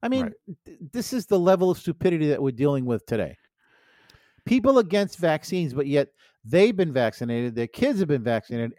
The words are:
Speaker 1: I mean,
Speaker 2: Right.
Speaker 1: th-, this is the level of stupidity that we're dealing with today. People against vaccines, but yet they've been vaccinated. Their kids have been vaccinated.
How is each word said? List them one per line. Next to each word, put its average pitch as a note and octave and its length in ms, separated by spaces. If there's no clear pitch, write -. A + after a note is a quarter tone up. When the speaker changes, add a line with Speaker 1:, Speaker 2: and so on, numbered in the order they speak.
Speaker 1:
I A#3 60
mean, C4 160
Speaker 2:
Right. G#3+ 80
Speaker 1:
th-, - 140
this A#3+ 200
is A#3+ 140
the G3 120
level F#3 320
of E3 80
stupidity E3+ 500
that C#3 140
we're C3+ 100
dealing C3+ 340
with A#2+ 180
today. G2+ 320
People B3+ 320
against G3+ 400
vaccines, D#3+ 560
but C#3 120
yet C#3+ 220
they've F#3+ 300
been F3 180
vaccinated. A#2+ 640
Their A#2 120
kids B3 320
have F3+ 100
been C3+ 140
vaccinated. A#2 560